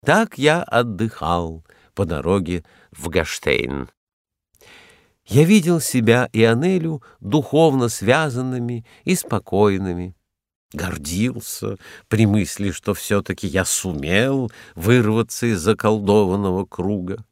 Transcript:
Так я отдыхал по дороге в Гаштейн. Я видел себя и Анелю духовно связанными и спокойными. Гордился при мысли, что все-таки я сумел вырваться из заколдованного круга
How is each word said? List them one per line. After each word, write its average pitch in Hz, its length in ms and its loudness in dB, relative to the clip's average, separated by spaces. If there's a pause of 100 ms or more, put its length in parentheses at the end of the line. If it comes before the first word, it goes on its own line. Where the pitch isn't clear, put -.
Так 202 340 2
я 151 260 2
отдыхал 87 1000 -2 (280)
по 98 120 -2
дороге 85 580 -2 (280)
в - 180 -10
Гаштейн. 69 800 -2 (1400)
Я 131 180 4
видел 175 360 4
себя 120 540 2
и 113 100 4
Анелю 160 600 0 (160)
духовно 135 720 2
связанными 123 960 -2 (180)
и 180 120 0
спокойными. 95 1000 -2 (580)
Гордился 98 1040 -6 (300)
при 110 180 4
мысли, 101 460 0
что - 220 -6
все-таки 98 520 -4
я 92 200 0
сумел 98 840 -2 (240)
вырваться 110 720 2
из 107 120 0
заколдованного 101 1040 2
круга 95 680 -6